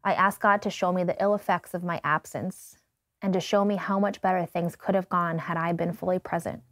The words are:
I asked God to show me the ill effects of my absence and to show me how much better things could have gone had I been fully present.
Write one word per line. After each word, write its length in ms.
I 120
asked 260
God 220
to 80
show 200
me 120
the 180
ill 140
effects 400
of 80
my 200
absence 720
and 100
to 80
show 240
me 120
how 240
much 220
better 240
things 300
could 200
have 120
gone 300
had 180
I 160
been 220
fully 240
present. 440